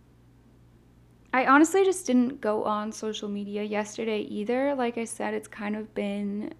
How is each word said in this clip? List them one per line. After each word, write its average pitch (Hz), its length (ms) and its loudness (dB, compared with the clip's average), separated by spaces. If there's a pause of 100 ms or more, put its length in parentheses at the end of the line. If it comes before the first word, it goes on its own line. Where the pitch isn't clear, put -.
(1300)
I 254 140 2
honestly 320 380 8
just 370 220 0
didn't 247 340 2
go 214 240 0
on 214 280 -2
social 214 360 -6
media 202 340 -6
yesterday 214 580 -4
either. 240 540 0
Like 240 240 -2
I 226 60 -2
said, 214 300 -4
it's 214 140 -6
kind 208 280 -6
of 220 180 -8
been 202 640 -4